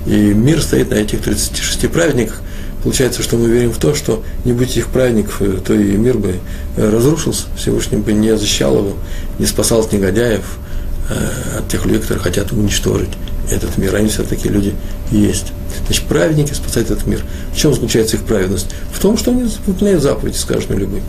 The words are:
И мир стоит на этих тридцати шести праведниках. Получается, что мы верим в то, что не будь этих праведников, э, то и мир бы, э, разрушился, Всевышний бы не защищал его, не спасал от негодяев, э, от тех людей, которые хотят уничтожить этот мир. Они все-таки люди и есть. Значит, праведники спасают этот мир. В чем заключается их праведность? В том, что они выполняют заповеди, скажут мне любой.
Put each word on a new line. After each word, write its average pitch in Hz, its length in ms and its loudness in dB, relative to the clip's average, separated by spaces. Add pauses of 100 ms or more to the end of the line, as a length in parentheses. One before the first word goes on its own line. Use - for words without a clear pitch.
И 104 300 4
мир 143 260 4
стоит 131 300 0
на 107 60 0
этих 107 260 0
тридцати - 400 -2
шести - 260 -2
праведниках. 131 540 0 (400)
Получается, 123 400 0
что 120 160 0
мы 117 100 4
верим 120 240 4
в 110 60 -4
то, 147 160 2
что 117 280 -2 (220)
не 123 80 2
будь 123 200 0
этих 117 160 -2
праведников, 117 520 0
э, 98 260 0
то 113 60 0
и 101 240 4
мир 117 220 2
бы, 95 180 0 (400)
э, 110 140 2
разрушился, - 560 2 (100)
Всевышний 113 400 0
бы 107 160 0
не 107 240 4
защищал 131 400 2
его, 104 160 0 (460)
не 107 80 0
спасал 113 340 2
от 110 100 0
негодяев, 101 540 2 (640)
э, - 500 -2
от - 100 -4
тех - 180 0
людей, 107 140 2
которые 90 220 -2
хотят 90 300 0
уничтожить 104 580 0 (400)
этот - 280 0
мир. 98 180 0
Они 107 120 2
все-таки 107 420 -2
люди 98 240 0 (360)
и 110 60 2
есть. 101 380 2 (320)
Значит, - 180 0
праведники 151 480 2
спасают - 380 -2
этот 107 160 -2
мир. 98 180 -2 (300)
В - 20 -2
чем 151 160 4
заключается - 460 0
их - 60 -4
праведность? 95 440 0 (240)
В - 80 -6
том, 214 160 4
что 247 140 0
они 247 200 0 (160)
выполняют 190 360 2
заповеди, 131 340 -2
скажут - 320 -2
мне 107 120 0
любой. 98 280 -2